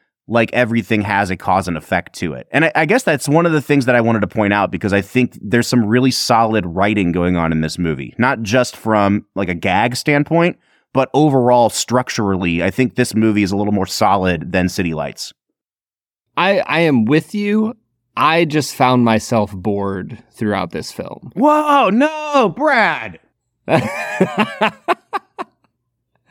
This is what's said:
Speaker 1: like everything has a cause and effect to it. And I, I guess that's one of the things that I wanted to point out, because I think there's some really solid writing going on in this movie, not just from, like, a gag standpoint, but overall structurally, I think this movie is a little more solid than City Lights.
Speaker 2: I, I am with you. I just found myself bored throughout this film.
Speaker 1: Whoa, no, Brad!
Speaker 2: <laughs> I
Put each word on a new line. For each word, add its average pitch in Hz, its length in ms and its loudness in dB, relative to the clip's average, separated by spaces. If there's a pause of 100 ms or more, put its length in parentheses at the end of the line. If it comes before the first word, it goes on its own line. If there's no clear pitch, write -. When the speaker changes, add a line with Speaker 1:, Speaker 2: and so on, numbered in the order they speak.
(280)
Speaker 1:
like 113 260 0
everything 113 480 0
has 101 280 0
a 92 80 -4
cause 92 300 0
and 85 100 -4
effect 87 360 -4
to 80 200 -6
it. 64 180 -14
And 151 140 0
I, 156 100 0
I 160 100 0
guess 214 180 2
that's 147 240 -2
one 160 180 4
of 165 80 2
the 147 80 2
things 143 240 2
that 123 100 2
I 120 60 4
wanted 113 180 2
to 101 80 -2
point 101 260 0
out, 101 180 0
because 95 220 -2
I 101 80 2
think - 400 -2
there's 117 260 0
some 123 180 2
really 123 260 2
solid 110 540 2
writing 95 460 0
going 90 240 0
on 82 160 0
in 78 100 0
this 78 180 -4
movie, 71 380 -4
not 123 240 0
just 120 340 0
from, 101 500 0 (100)
like, 95 140 -4
a 90 60 -2
gag 101 400 0
standpoint, 156 600 0 (360)
but 131 200 0
overall 123 560 4
structurally, 98 920 -2
I 92 100 0
think - 240 -2
this 123 200 -2
movie 110 280 2
is 92 80 -2
a 101 60 -2
little 104 160 -2
more 95 140 -2
solid 92 640 0
than 92 180 0
City 87 240 -4
Lights. 73 400 -10 (1040)
Speaker 2:
I, 185 240 0
I 151 220 -2
am 139 240 2
with 151 280 0
you. 214 400 -2 (460)
I 160 260 2
just 147 280 -2
found 127 320 2
myself 107 480 0
bored 98 640 -6 (140)
throughout 196 400 -4
this - 200 -10
film. - 440 -14
Speaker 1:
Whoa, 285 560 2
no, 294 680 0
Brad! 180 600 0 (240)
Speaker 2:
<laughs> - 240 -20
I - 1040 -2 (1600)